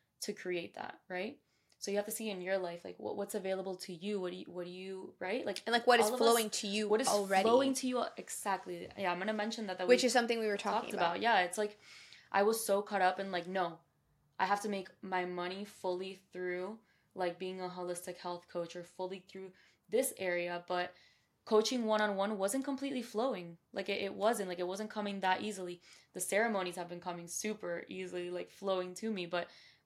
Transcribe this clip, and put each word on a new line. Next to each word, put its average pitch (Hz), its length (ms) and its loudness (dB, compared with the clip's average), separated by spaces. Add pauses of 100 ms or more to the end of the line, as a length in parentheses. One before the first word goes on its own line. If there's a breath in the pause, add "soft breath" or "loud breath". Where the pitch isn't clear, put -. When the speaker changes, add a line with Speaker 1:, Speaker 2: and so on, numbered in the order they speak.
(220)
Speaker 1:
to 208 100 -4
create 180 420 -6
that, - 340 -10
right? 190 300 -6 (400)
So - 140 -6
you 202 60 0
have 208 80 0
to 220 40 -8
see 220 180 -6
in 190 140 -4
your 190 160 0
life, 175 260 -6
like, 180 140 -12
what, 208 180 -4
what's 202 200 -4
available 190 400 -2
to 185 180 -10
you. 196 260 -4
What 180 120 -2
do 185 60 -8
you, 185 80 -12
what 175 200 -8
do 180 60 -10
you, 190 480 -10
right? 196 260 -2
Like, 202 200 -4
Speaker 2:
And, 226 60 0
like, 233 140 2
what 240 140 10
is 214 60 6
Speaker 1:
all 220 80 2
of - 0 -
us, 247 40 0
Speaker 2:
flowing 226 320 6
to - 160 -4
you 208 220 0
Speaker 1:
what 214 120 6
is 262 80 2
Speaker 2:
already. 196 360 4
Speaker 1:
flowing 262 300 6
to 262 120 -2
you? 247 180 0 (120)
Exactly. 185 720 -6 (100)
Yeah, 185 140 2
I'm 175 80 -2
gonna 208 120 0
mention 214 360 -2
that, 185 100 -6
that - 80 -2
Speaker 2:
Which 247 160 8
Speaker 1:
we 262 40 6
Speaker 2:
is 226 60 4
something 233 280 4
we 220 80 0
were 202 80 2
talking 208 240 0 (100)
Speaker 1:
talked - 40 -6
Speaker 2:
about. 175 160 2
Speaker 1:
about. 185 120 -2
Yeah, 214 200 6
it's 175 140 -2
like, 208 220 -2 (540 loud breath)
I 196 100 6
was 220 220 4
so 202 180 4
caught 202 200 0
up 185 180 6
in, 196 100 -6
like, 175 160 -2
"No, 180 320 -2 (640)
I 185 60 4
have 202 160 2
to 220 60 -2
make 196 200 -4 (140)
my 185 220 0
money 180 400 -4
fully 185 560 -4 (120)
through, 180 460 -4 (360)
like, 175 240 -2
being 185 220 -6
a 180 80 -4
holistic 175 500 -6
health 175 300 -8
coach 170 260 -6
or 175 80 -10
fully 185 460 -8
through 190 240 -14 (360 soft breath)
this 262 300 2
area," 175 480 -2
but 180 260 -2 (520 soft breath)
coaching 220 420 4
one-on-one 208 520 2
wasn't 202 260 0
completely 262 380 -4
flowing. 208 540 -4 (160)
Like, 196 160 -4
it, 196 140 -2
it 196 120 -4
wasn't, 202 340 2
like, 180 120 -4
it 175 80 0
wasn't 214 220 -6
coming 202 300 -4
that 185 220 2
easily. 185 380 -6 (320 soft breath)
The 180 80 -8
ceremonies 196 560 2
have 175 120 -6
been 175 120 -10
coming 175 260 -8
super 175 600 -4
easily, 180 420 -6
like, 175 200 -6
flowing 185 460 -2
to 220 140 -4
me, 185 160 -4
but 175 220 -4 (380 soft breath)